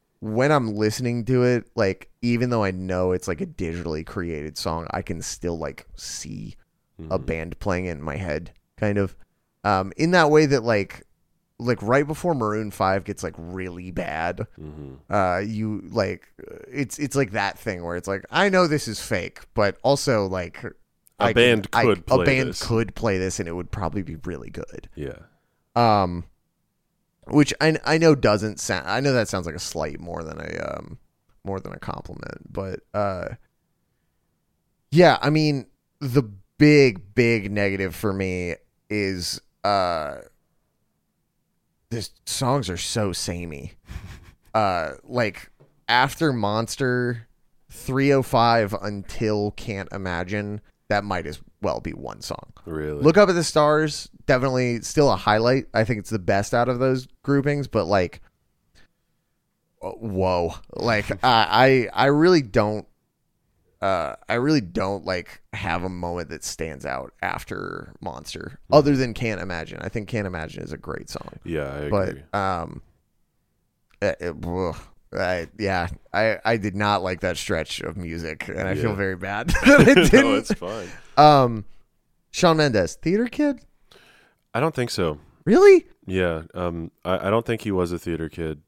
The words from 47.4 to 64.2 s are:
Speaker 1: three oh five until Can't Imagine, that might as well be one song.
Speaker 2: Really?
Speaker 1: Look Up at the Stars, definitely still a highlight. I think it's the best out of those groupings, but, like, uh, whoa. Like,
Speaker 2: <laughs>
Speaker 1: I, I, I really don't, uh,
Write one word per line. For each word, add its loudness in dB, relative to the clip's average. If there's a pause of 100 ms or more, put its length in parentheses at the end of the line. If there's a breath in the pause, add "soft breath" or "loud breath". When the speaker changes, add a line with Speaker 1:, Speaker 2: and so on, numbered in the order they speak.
Speaker 1:
three 2
oh 4
five 2
until -4
Can't -10
Imagine, -6 (260)
that 0
might -4
as -10 (220)
well -2
be -8
one -12
song. -12 (120)
Speaker 2:
Really? -6
Speaker 1:
Look 6
Up 8
at 0
the 0
Stars, 2 (160)
definitely 0
still 4
a 4
highlight. 2 (100)
I 4
think -2
it's -12
the -2
best 0
out 2
of -2
those 0 (140)
groupings, 0
but, 0
like, 0 (1600 soft breath)
uh, -8
whoa. -2 (180)
Like, -2
Speaker 2:
<laughs> -4
Speaker 1:
I, 6
I, 2
I -
really 6
don't, 0 (920)
uh, -2 (120)